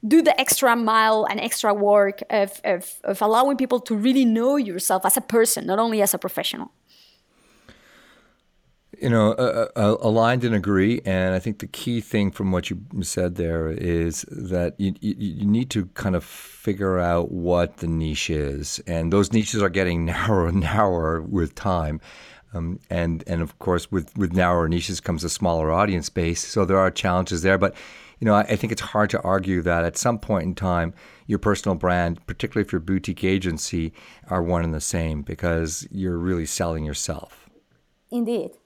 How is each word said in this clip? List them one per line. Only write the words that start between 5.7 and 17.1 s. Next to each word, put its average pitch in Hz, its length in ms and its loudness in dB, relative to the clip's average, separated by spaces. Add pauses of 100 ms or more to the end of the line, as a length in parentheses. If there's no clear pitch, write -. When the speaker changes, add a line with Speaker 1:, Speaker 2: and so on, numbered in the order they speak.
Speaker 1:
only 220 200 2
as 196 140 2
a 180 40 -4
professional. - 520 -6 (2250)
Speaker 2:
You 135 100 0
know, 110 220 4
uh, 113 420 0
uh, 120 60 -4 (140)
uh, - 60 -2
aligned 117 440 4
and 117 100 2
agree. 101 500 2
And 92 300 0
I 92 60 0
think 104 180 -6
the 104 80 -10
key 120 340 -4
thing 104 300 0
from 95 220 -2
what 90 180 -2
you 92 100 -6 (200)
said 90 340 -2
there 82 340 -2
is 82 600 -2
that 87 480 -4
you, 98 220 0
you, 104 180 -2
you 101 260 -4
need 113 260 2
to 98 240 -2
kind 95 200 -2
of 85 80 0
figure 95 800 -4
out 85 320 0